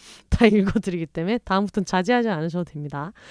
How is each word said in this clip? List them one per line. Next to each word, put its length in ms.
다 200
읽어드리기 580
때문에 320
다음부터는 480
자제하지 440
않으셔도 340
됩니다. 500